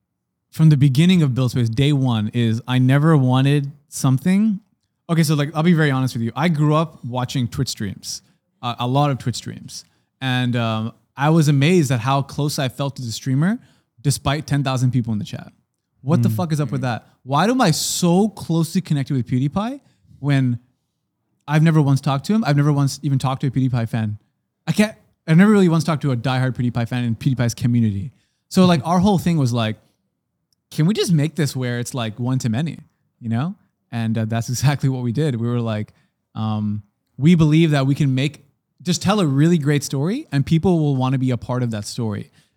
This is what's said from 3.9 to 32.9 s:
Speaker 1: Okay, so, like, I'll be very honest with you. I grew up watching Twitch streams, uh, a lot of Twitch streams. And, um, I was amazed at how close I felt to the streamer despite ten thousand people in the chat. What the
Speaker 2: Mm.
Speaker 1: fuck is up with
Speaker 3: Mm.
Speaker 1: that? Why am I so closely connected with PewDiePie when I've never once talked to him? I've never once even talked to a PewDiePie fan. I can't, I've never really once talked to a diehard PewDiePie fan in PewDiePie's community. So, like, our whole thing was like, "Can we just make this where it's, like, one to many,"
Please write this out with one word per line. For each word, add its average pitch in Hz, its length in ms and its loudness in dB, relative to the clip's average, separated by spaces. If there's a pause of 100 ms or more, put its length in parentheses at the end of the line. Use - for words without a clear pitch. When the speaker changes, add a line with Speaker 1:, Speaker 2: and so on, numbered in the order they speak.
Speaker 1:
Okay, 165 140 2
so, 151 120 0
like, 143 200 -2
I'll 156 80 0
be 175 100 6
very 156 180 4
honest 131 220 0
with 117 100 -4
you. 113 120 -4
I 160 140 0
grew 151 260 2
up 160 280 -2
watching 123 440 -4
Twitch - 220 -6
streams, - 520 -10 (400)
uh, 120 180 -6
a 123 80 -4
lot 143 220 2
of 127 80 -2
Twitch - 200 -6
streams. - 460 -14 (380)
And, 127 340 -2
um, 113 380 -4 (220)
I 143 140 0
was 160 180 4
amazed 147 440 4
at 123 100 0
how 135 200 0
close 143 380 -4
I 131 100 -2
felt 139 280 -8
to 135 40 -12
the 113 100 -8
streamer 151 480 -2 (420)
despite 143 460 -2
ten 143 160 0
thousand 127 280 0
people 117 220 -2
in 104 60 -4
the - 60 -8
chat. - 260 -14 (500)
What 131 200 0
the 113 80 2
Speaker 2:
Mm. 113 60 -2
Speaker 1:
fuck 170 160 -2
is 147 80 -2
up 143 120 -2
with 135 100 -4
Speaker 3:
Mm. - 20 -6
Speaker 1:
that? 123 240 -6 (160)
Why 143 220 0
am 254 160 2
I 180 100 4
so 180 560 0
closely 165 540 -2
connected 143 340 -2
with 120 100 -2
PewDiePie 196 540 -2 (400)
when 135 400 0 (880)
I've 151 160 2
never 160 180 4
once 135 200 2
talked 135 240 -2
to 208 80 0
him? 226 120 2
I've 143 120 2
never 147 160 2
once 139 300 0
even 139 160 0
talked 131 220 -4
to 147 60 -2
a 120 40 -2
PewDiePie 127 360 -2
fan. 107 300 -4 (500)
I 165 60 -2
can't, 214 220 0 (300)
I've 160 120 4
never 202 140 8
really 196 180 6
once 160 160 0
talked 156 160 -2
to 143 100 -2
a 120 60 -2
diehard 127 400 -2
PewDiePie 120 320 -2
fan 123 160 -4
in 113 100 -2
PewDiePie's 120 380 0
community. 117 580 0 (380)
So, 185 160 4
like, 170 200 4
our 175 140 0
whole 196 180 4
thing 170 200 0
was 123 160 2
like, 110 240 -2 (920)
"Can 156 140 0
we 208 80 2
just 339 200 0
make 151 220 0
this 135 200 -2
where 123 240 -4
it's, 123 140 -8
like, 113 260 -6
one 127 200 -2
to 127 100 -4
many," 143 300 -4 (420)